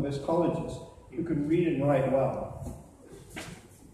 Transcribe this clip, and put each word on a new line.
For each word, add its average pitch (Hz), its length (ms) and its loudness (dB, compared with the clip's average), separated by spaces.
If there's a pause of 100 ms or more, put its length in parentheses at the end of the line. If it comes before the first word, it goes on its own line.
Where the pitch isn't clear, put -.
the 143 80 0
best 139 160 -4
colleges - 540 0 (320)
who - 120 -4
can 147 240 0
read 170 220 4
and 135 180 2
write 131 240 4
well. - 720 -2 (1120)